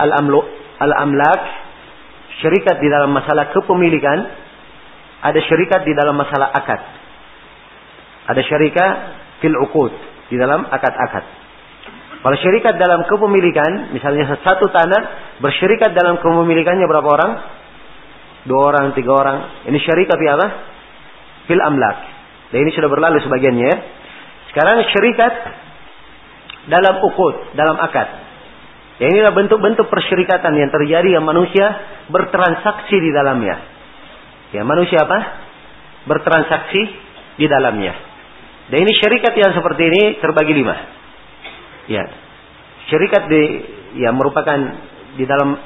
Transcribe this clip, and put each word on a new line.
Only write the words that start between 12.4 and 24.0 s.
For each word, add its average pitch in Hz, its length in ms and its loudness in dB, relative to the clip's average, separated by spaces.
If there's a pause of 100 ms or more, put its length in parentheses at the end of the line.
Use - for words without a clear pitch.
dalam 175 320 2
kepemilikan, 190 800 0
misalnya 143 400 -2 (160)
satu 190 240 2
tanah, 180 320 2 (400)
bersyarikat 202 480 0
dalam 175 320 0
kepemilikannya 170 640 2
berapa 151 220 2 (100)
orang? 226 140 0 (1160)
Dua 135 240 2
orang, 139 240 0
tiga 127 160 -2
orang. 135 280 2 (280)
Ini 143 160 0
syarikat 170 320 0
fi 156 160 -2
apa? 156 160 2 (1040)
Fil 170 80 4
amlak. 131 380 0 (580)
Dan 131 80 2
ini 156 160 2
sudah 156 80 0
berlalu 151 400 2
sebagiannya 127 400 2
ya. 165 100 2 (760)